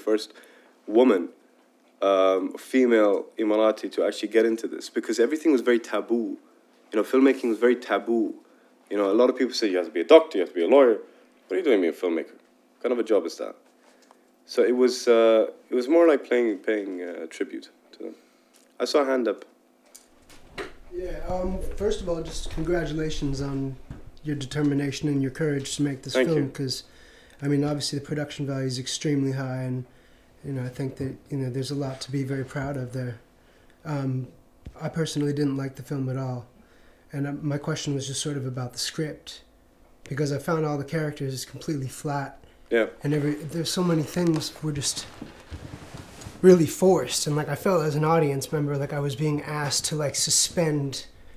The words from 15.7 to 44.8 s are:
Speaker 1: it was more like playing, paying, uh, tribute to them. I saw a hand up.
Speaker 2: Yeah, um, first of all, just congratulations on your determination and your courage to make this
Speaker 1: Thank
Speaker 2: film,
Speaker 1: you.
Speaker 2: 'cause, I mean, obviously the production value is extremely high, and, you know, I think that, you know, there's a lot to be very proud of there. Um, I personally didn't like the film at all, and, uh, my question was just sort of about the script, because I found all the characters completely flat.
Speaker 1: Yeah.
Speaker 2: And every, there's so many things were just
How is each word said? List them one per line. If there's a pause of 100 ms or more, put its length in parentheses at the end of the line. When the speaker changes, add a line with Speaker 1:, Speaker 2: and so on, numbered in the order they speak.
Speaker 1:
it
was
more
like
playing,
paying,
uh,
tribute (220)
to
them. (640)
I
saw
a
hand
up. (1500)
Speaker 2:
Yeah,
um, (180)
first
of
all,
just
congratulations
on (480)
your
determination
and
your
courage
to
make
this
Speaker 1:
Thank
Speaker 2:
film,
Speaker 1:
you.
Speaker 2:
'cause, (580)
I
mean,
obviously
the
production
value
is
extremely
high,
and, (580)
you
know,
I
think
that, (140)
you
know,
there's
a
lot
to
be
very
proud
of
there. (640)
Um, (520)
I
personally
didn't
like
the
film
at
all, (640)
and,
uh, (100)
my
question
was
just
sort
of
about
the
script, (640)
because
I
found
all
the
characters
completely
flat. (320)
Speaker 1:
Yeah. (160)
Speaker 2:
And
every,
there's
so
many
things (100)
were
just (1400)